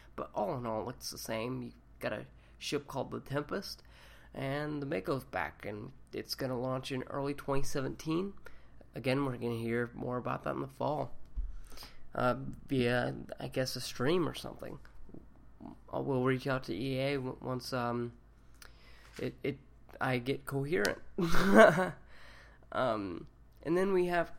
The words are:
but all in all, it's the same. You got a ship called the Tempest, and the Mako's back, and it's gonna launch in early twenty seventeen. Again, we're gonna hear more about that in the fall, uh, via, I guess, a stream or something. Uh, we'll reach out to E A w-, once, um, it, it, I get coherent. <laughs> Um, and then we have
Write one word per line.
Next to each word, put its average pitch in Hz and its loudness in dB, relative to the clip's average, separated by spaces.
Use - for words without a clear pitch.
but - -6
all 190 0
in 120 -4
all, 110 -2
it's - -10
the - -10
same. 120 -4
You 117 -10
got 117 -4
a 123 -6
ship - -2
called 131 -4
the 120 -6
Tempest, - -4
and 143 -4
the 139 -4
Mako's 143 -2
back, - -4
and 104 -8
it's - -6
gonna 127 -2
launch 131 -2
in 127 -2
early 143 -4
twenty 139 2
seventeen. 156 0
Again, 131 0
we're 127 -2
gonna 117 -2
hear 117 0
more 123 -4
about 127 -4
that 143 -2
in 135 -4
the 135 -4
fall, 135 -2
uh, 123 2
via, 123 2
I 131 -6
guess, 131 -2
a 131 -6
stream 147 2
or 127 -6
something. - -10
Uh, 131 0
we'll 135 2
reach 131 2
out 131 0
to 117 -4
E 131 0
A 139 2
w-, 127 -4
once, 127 -4
um, 120 0
it, 127 -4
it, - -2
I 127 2
get 135 -2
coherent. 143 2
<laughs> 185 10
Um, 110 0
and 165 0
then 190 2
we 180 4
have 175 0